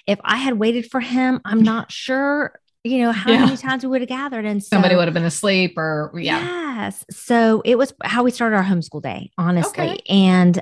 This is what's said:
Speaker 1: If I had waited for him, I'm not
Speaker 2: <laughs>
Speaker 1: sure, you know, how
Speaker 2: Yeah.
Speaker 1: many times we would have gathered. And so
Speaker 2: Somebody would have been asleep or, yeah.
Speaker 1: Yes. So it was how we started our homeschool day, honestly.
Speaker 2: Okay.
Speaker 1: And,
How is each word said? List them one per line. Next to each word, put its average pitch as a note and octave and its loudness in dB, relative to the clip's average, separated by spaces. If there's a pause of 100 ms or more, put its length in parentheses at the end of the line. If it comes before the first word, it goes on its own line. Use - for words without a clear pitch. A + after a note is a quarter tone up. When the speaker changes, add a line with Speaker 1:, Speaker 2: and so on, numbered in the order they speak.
Speaker 1:
If G3+ 0
I G#3 0
had B3+ -2
waited A#3 0
for C4 -2
him, B3+ 0
I'm A3 4
not A3 0
Speaker 2:
<laughs> - -
Speaker 1:
sure, C#4 -4 (240)
you B3+ -2
know, A#3 2
how A3+ 0
Speaker 2:
Yeah. B3+ 6
Speaker 1:
many C4+ 2
times C4 -4
we C4 -4
would B3+ 0
have B3 -6
gathered. B3+ -6
And G#3 -2
so - -12
Speaker 2:
Somebody F3+ 4
would F3 4
have E3 -2
been E3+ 0
asleep F#3 0
or, D#3 -4
yeah. E4 -6
Speaker 1:
Yes. G3+ -8
So A3+ 2
it B3 4
was C4 0 (120)
how A#3+ -2
we B3+ 4
started A#3 -2
our F#3 2
homeschool E3+ -2
day, G2+ -10
honestly. F3+ 0 (100)
Speaker 2:
Okay. - -8 (140)
Speaker 1:
And, F#3 4